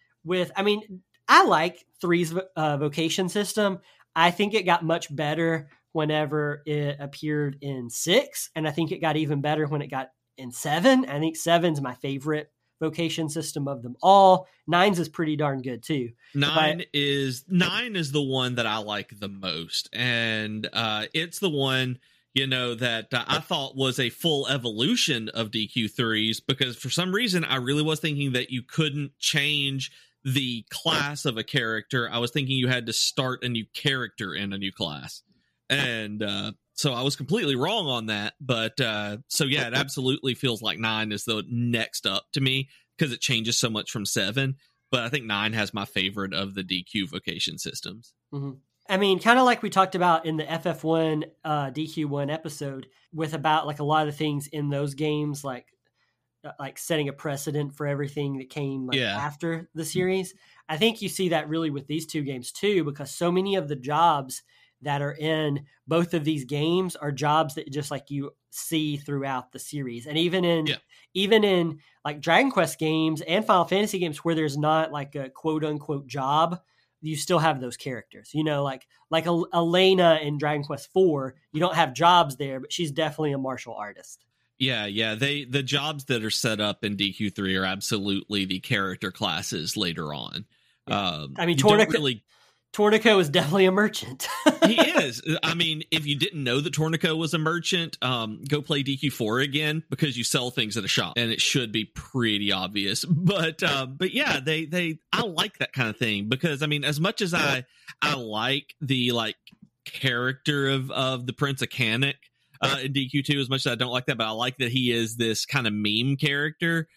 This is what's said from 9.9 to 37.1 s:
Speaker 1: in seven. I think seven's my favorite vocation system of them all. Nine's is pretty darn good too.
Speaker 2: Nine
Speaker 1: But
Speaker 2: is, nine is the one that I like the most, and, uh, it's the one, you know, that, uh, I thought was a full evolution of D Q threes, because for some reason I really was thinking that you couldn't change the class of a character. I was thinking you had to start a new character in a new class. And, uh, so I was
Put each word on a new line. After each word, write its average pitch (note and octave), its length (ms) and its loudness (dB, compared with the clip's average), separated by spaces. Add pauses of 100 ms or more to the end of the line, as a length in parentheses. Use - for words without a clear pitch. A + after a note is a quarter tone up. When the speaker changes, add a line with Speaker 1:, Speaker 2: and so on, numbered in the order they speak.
Speaker 1:
in B2+ 140 -12
seven. F#3+ 540 4
I C#3+ 140 -4
think D#3+ 180 0
seven's E3 440 2
my B2+ 140 -6
favorite D3 560 -4 (280)
vocation D#3+ 500 -2
system D3 380 -4
of C3+ 140 -6
them A#2+ 220 -10
all. F#3+ 440 10 (200)
Nine's F3 320 4
is E3 100 0
pretty D#3 280 -2
darn C#3+ 240 0
good B2 200 -8
too. B2+ 300 -2 (240)
Speaker 2:
Nine D3+ 440 4
Speaker 1:
But - 140 -8
Speaker 2:
is, C#3 540 0
nine F#3 480 2
is D#3+ 160 -2
the D3 100 2
one C3 340 0
that A#2 120 0
I G#2+ 120 0
like G#2 380 -6
the G2+ 120 -8
most, F2+ 640 -6
and, A2 800 -2
uh, G#2+ 400 -2
it's E3+ 260 -4
the G3 100 0
one, C3 480 0 (380)
you C3+ 100 4
know, B2+ 300 -2
that, A2+ 380 -2
uh, A#2+ 120 0
I D3+ 140 0
thought C3+ 380 -6
was C3+ 200 2
a B2 120 0
full C#3+ 380 0
evolution B2 840 0
of A2+ 220 -4
D G#2+ 160 -2
Q A2+ 200 -2
threes, A2 540 0
because B2+ 340 -2
for - 140 -8
some F#3 260 0
reason F#3+ 300 0
I C3 100 0
really C3+ 280 0
was D#3 180 0
thinking C#3+ 320 -2
that B2 180 -2
you B2 100 -4
couldn't C#3+ 560 -2
change C#3 760 -2 (360)
the B2+ 440 -2
class D3 540 -2
of B2 120 0
a A2 60 -4
character. A2+ 680 -2
I A#2 60 -4
was A#2+ 140 -2
thinking C3+ 260 -2
you B2 100 2
had B2 200 0
to A2+ 60 -4
start - 500 -2
a B2 40 -4
new A#2 180 -4 (100)
character A#2 580 -4
in G2 200 -6
a G2 40 -8
new G2 140 -6
class. D2 500 -8 (480)
And, A2+ 540 -4
uh, G2+ 280 -4 (220)
so C#3 200 -2
I A#2+ 100 -4
was C#3 120 0